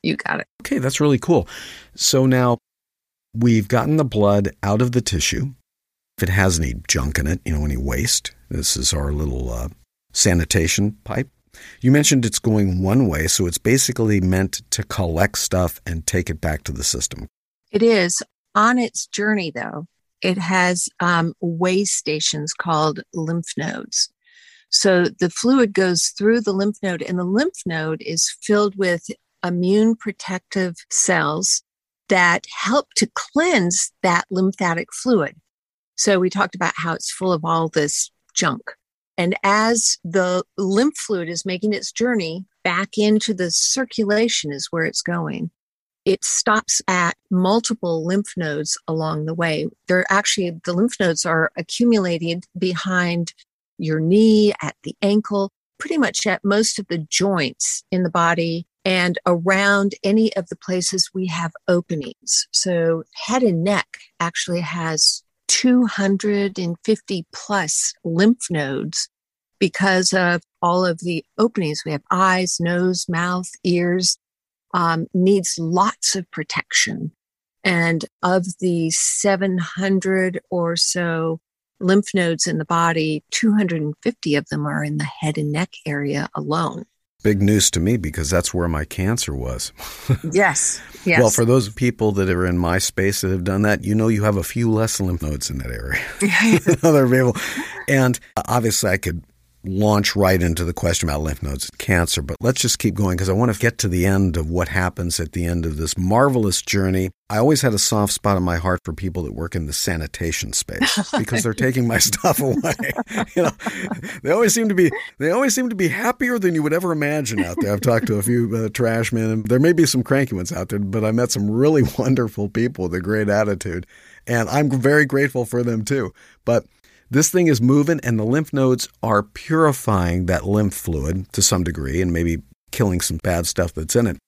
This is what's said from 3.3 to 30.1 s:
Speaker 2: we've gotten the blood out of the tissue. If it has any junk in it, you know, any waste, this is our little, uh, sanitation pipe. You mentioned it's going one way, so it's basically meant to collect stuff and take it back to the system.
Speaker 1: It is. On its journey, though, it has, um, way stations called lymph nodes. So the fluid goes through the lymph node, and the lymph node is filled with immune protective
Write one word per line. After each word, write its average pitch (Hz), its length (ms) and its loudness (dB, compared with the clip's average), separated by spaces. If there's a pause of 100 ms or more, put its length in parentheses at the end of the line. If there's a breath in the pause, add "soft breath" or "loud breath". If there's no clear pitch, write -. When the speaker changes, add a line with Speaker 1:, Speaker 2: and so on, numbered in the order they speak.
Speaker 2:
we've 113 340 4
gotten 139 300 0
the 147 80 2
blood 101 440 2 (140)
out 104 180 2
of 123 100 2
the 120 100 2
tissue. 123 520 -2 (640)
If - 60 -2
it 90 60 -2
has 92 300 2
any 65 160 -2 (120)
junk 71 300 -2
in 67 100 0
it, 78 180 -2
you 80 120 -2
know, 73 80 0
any 71 120 -2
waste, 67 540 -2 (180)
this - 280 -4
is - 160 -2
our 71 180 -2
little, 65 400 -4
uh, 58 180 -6 (440)
sanitation 90 920 2
pipe. 113 260 -6 (520 loud breath)
You 127 100 6
mentioned 143 340 6
it's 104 140 -2
going 101 420 2
one 107 260 4
way, 80 200 0
so 92 180 0
it's 85 120 -4
basically 110 640 2
meant 92 400 0 (100)
to 110 120 -4
collect 87 540 -2
stuff - 480 -2
and 82 200 -6
take 90 240 -2
it 78 120 -6
back 78 220 -4
to - 80 -8
the 67 120 -8
system. - 440 -6 (440)
Speaker 1:
It 202 120 2
is. 196 380 4 (340)
On 233 220 4
its - 300 -4
journey, 202 460 -2
though, - 340 -8 (340)
it 185 160 0
has, 180 520 0 (100)
um, 170 400 0
way 185 460 0
stations 151 680 -4
called 156 460 0 (140)
lymph 165 440 -4
nodes. - 520 -4 (600 soft breath)
So 180 360 4 (140)
the 175 100 2
fluid 240 440 2
goes 180 340 2 (100)
through 226 240 4
the 208 120 -2
lymph 202 300 0
node, 175 180 -4
and 180 160 -4
the 180 80 -2
lymph 233 400 -2
node 160 360 -4
is - 400 -4
filled 208 360 2
with 175 300 -2 (360)
immune 185 520 2
protective 185 800 -6 (140)